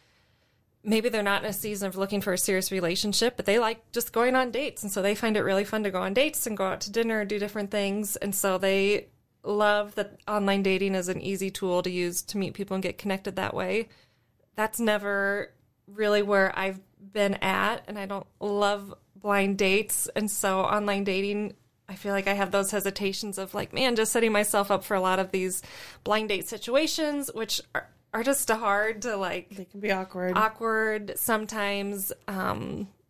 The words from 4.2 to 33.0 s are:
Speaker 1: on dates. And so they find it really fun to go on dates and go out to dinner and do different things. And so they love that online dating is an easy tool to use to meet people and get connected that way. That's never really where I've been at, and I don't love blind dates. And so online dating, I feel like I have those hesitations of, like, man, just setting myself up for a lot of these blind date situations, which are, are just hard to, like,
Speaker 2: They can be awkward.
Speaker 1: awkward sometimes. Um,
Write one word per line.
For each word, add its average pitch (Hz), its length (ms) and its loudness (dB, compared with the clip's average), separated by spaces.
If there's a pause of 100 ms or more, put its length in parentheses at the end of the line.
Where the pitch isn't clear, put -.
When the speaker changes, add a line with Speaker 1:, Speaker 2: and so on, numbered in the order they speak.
Speaker 1:
on 254 160 2
dates. 262 320 -4
And 202 80 -6
so 202 100 -2
they 202 140 2
find 220 220 0
it 202 40 2
really 196 220 2
fun 214 200 -2
to 202 80 0
go 185 100 -2
on 190 120 -2
dates 294 340 2
and 214 100 -4
go 196 80 0
out 185 160 -2
to 202 100 -8
dinner 226 300 0
and 202 80 -4
do 208 100 -2
different 208 320 -4
things. 202 440 0
And 202 180 -4
so 190 240 2
they 196 500 2 (360)
love 208 520 2
that 202 320 -6
online 196 360 2
dating 190 320 2
is 180 140 0
an 185 120 -2
easy 190 300 -4
tool 180 320 0
to 185 60 -2
use 175 340 -2
to - 140 -8
meet 190 160 -2
people 196 220 -6
and 190 80 -2
get 185 140 -4
connected 196 380 -4
that 190 180 -2
way. 190 360 -2 (680)
That's 214 240 -2
never 202 720 0 (360)
really 208 340 2
where 196 360 4
I've 190 220 -2 (200)
been 202 360 0
at, 190 520 0
and 208 100 -10
I 196 80 -6
don't 196 220 -8 (120)
love 202 540 0 (220)
blind 202 420 2
dates. 202 580 2
And 208 140 0
so 190 320 2
online 202 420 2
dating, 202 500 -2 (360)
I 190 60 -12
feel 202 180 -4
like 196 140 0
I 196 60 2
have 196 180 0
those 196 200 2
hesitations 196 680 -2
of, 190 160 -8
like, 208 200 -6
man, 254 220 2
just 220 160 2
setting 226 200 4
myself 208 400 2
up 196 120 2
for 208 120 -2
a 190 60 4
lot 185 180 4
of 190 120 0
these 185 300 -2 (420)
blind 214 260 0
date 190 180 -2
situations, 294 880 0
which 220 260 -2 (140)
are, - 160 -6 (240)
are 226 100 0
just 269 280 2
hard 214 500 2
to, 220 160 -2
like, 180 320 -4
Speaker 2:
They 196 160 -12
can - 140 -18
be 208 120 0
awkward. 185 460 0
Speaker 1:
awkward 220 800 0
sometimes. 202 960 -2 (140)
Um, 190 600 -4 (220)